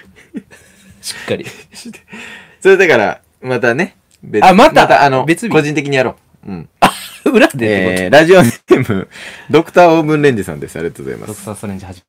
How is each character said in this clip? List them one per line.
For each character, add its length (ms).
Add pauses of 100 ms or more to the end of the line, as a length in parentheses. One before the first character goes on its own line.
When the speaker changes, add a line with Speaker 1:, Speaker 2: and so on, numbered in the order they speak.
(480)
Speaker 1:
<laughs> 520
し 140
っ 100
か 120
り。 100 (580)
Speaker 2:
<laughs> 560
そ 80
れ 80
だ 120
か 80
ら、 240 (200)
ま 180
た 160
ね。 220 (260)
別-、 220
Speaker 1:
あ、 80
ま 180
た、 120
Speaker 2:
ま 60
た、 140
あ 60
の、 160
Speaker 1:
別 220
日。 60
Speaker 2:
個 100
人 120
的 140
に 80
や 60
ろ 140 (300)
う。 40
う 20
ん。 160 (120)
Speaker 1:
あ、 100 (340)
裏 220
で 0
っ 40
て 40
こ 20
と？ 60 (400)
Speaker 2:
え 60
ー、 20
ラ 160
ジ 100
オ 60
ネ 60
ー 460
ム、 140 (420)
ド 120
ク 100
タ 160
ー 40
オ 80
ー 20
ブ 160
ン 40
レ 80
ン 60
ジ 80
さ 80
ん 80
で 80
す。 100
あ 40
り 80
が 40
と 80
う 40
ご 40
ざ 60
い 40
ま 60
す。 20
Speaker 1:
ド 60
ク 100
タ 80
ー 20
ス 80
ト 60
レ 60
ン 40
ジ 80
始 220